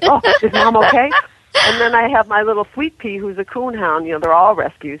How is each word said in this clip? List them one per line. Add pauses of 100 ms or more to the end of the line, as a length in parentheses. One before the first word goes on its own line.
Oh, (200)
is
Mom
okay? (420)
And
then
I
have
my
little
sweet
pea,
who's
a
coon
hound.
You
know,
they're
all
rescues.